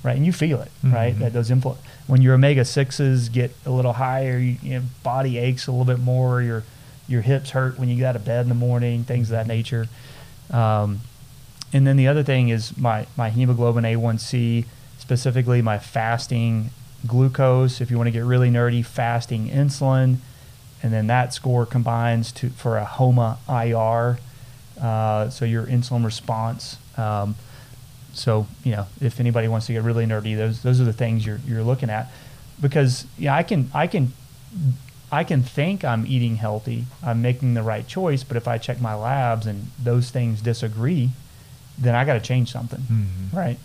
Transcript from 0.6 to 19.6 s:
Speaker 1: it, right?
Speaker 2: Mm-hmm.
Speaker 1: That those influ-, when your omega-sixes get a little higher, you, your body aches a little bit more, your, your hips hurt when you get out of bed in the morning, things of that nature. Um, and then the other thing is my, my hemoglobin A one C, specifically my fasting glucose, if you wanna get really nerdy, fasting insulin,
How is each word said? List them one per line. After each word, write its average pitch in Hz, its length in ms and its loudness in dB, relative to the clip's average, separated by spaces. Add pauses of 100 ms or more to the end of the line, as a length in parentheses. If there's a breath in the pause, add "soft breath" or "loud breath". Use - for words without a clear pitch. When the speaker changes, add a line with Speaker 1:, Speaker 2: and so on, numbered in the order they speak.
Speaker 1:
it, - 100 -14 (120)
right? 120 300 4
Speaker 2:
Mm-hmm. 107 100 -2
Speaker 1:
That 117 100 0
those 117 160 0
influ-, 127 280 0 (300 loud breath)
when 131 140 6
your 131 140 8
omega-sixes 131 920 2
get 123 220 0 (140)
a 127 60 -2
little 127 220 2
higher, 131 440 -2
you, 123 240 0
your 131 200 -6 (220)
body 131 340 -2
aches 123 300 -2
a 135 40 -4
little 127 140 2
bit 123 140 2
more, 127 420 2
your, 113 220 -2 (440 loud breath)
your 120 140 0
hips 135 300 2
hurt 131 260 -2
when 123 120 0
you 120 80 0
get 127 100 2
out 127 80 0
of 104 100 -8
bed 123 180 0
in 120 60 0
the 120 60 2
morning, 120 480 0
things 120 260 -2
of - 80 -2
that 113 100 -2
nature. 113 400 -2 (600 loud breath)
Um, 107 520 2 (720)
and 139 120 6
then 135 120 6
the 131 100 6
other 147 160 4
thing 127 260 2
is 113 280 -2
my, 113 280 0 (120)
my 113 120 0
hemoglobin 120 560 2
A 113 120 2
one 113 200 0
C, 117 480 0 (320 loud breath)
specifically 123 640 2
my 107 160 0
fasting 113 920 -2 (360)
glucose, 127 760 2
if 120 100 -4
you 117 60 2
wanna 117 140 2
get 117 120 -2
really 123 260 4
nerdy, 120 360 2
fasting 117 640 -4
insulin, 131 680 2 (640 loud breath)